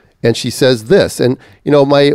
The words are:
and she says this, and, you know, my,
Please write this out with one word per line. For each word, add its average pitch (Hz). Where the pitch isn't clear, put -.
and 117
she -
says 127
this, 139
and, 127
you 151
know, 143
my, 143